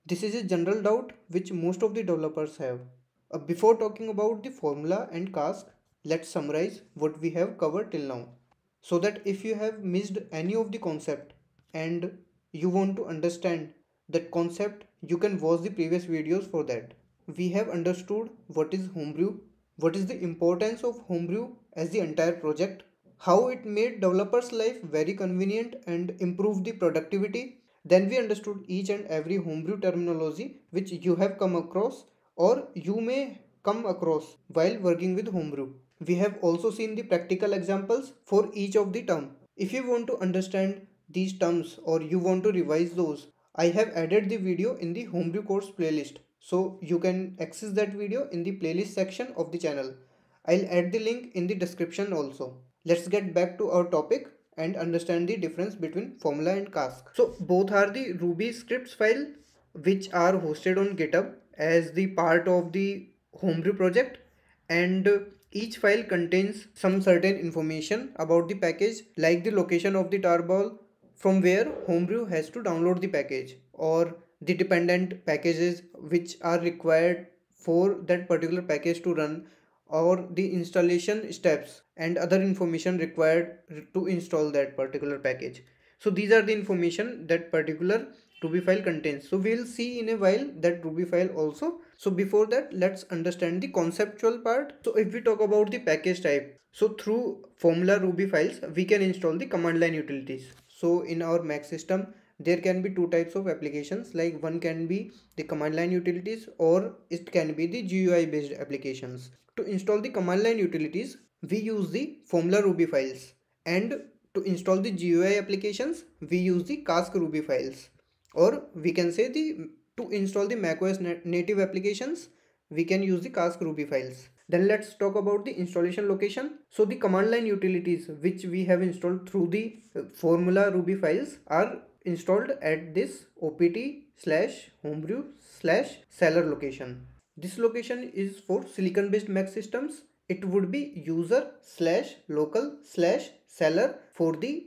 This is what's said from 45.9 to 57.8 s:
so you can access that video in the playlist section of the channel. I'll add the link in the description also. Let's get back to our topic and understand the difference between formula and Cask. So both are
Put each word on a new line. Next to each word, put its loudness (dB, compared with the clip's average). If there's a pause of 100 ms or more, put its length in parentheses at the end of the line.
so -2
you 0
can 0
access -8
that 2
video -4
in -4
the -4
playlist -2
section -4
of -4
the -6
channel. -4 (540)
I'll 4
add 2
the 0
link -4
in -2
the 0
description -4
also. -6 (240)
Let's 2
get 0
back 2
to 0
our 4
topic 0 (280)
and -4
understand 0
the -2
difference -4
between -6
formula 0
and -4
Cask. -6
So 4
both 4
are 6